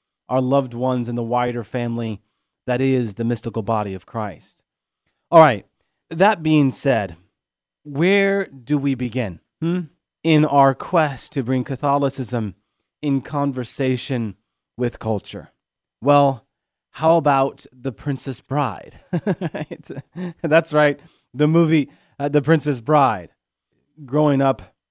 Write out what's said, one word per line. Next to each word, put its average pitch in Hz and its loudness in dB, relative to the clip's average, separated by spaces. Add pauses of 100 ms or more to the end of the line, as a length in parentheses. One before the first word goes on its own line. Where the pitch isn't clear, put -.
(300)
our 131 0
loved 127 0
ones 123 -2
in 117 -4
the 120 -4
wider 120 -2
family 117 -6 (460)
that 123 0
is 127 0
the 117 -4
mystical 117 -4
body 104 -2
of 92 -14
Christ. 104 -10 (720)
All 165 10
right, 123 4 (460)
that 180 2
being 151 4
said, 110 -2 (640)
where 196 0
do 135 -4
we 139 0
begin, 113 -4 (200)
hmm, 170 -2 (420)
in 156 4
our 139 4
quest 151 -2
to 135 -4
bring 127 -2
Catholicism 131 -4 (480)
in 139 0
conversation 127 -4 (420)
with 120 -4
culture? 104 -6 (500)
Well, 143 2 (520)
how 165 2
about 139 0
The 127 -8
Princess 135 -8
Bride? 131 -6 (120)
<laughs> 170 -4
Right? - -6 (540)
That's 160 2
right, 147 2 (340)
the 147 2
movie, 160 2 (300)
uh, 143 -2
The 143 2
Princess 143 0
Bride. 120 2 (760)
Growing 139 2
up 135 -2 (160)